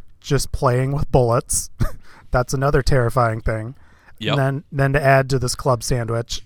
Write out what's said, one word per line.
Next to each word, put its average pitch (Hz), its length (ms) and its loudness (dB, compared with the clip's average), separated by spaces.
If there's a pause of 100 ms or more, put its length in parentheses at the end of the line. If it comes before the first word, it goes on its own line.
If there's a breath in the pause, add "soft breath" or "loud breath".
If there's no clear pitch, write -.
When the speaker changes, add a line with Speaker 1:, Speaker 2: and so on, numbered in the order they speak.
(200)
Speaker 1:
just - 320 -2
playing 131 420 0
with 143 180 -2
bullets. 120 640 2
<laughs> - 40 -20 (500 loud breath)
That's 127 240 0
another 139 280 2
terrifying 117 580 2
thing. 110 340 -4 (460 soft breath)
Speaker 2:
Yep. 104 140 -2
Speaker 1:
And 127 60 2
then, 135 300 -2
then 139 240 0
to 147 80 2
add 135 280 4
to 135 100 0
this 120 160 -4
club 123 260 0
sandwich 117 640 -4